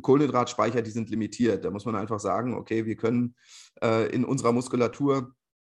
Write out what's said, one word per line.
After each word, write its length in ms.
Kohlenhydratspeicher, 800
die 80
sind 200
limitiert. 540
Da 60
muss 140
man 100
einfach 240
sagen, 360
okay, 300
wir 120
können, 380
äh, 320
in 100
unserer 280
Muskulatur 800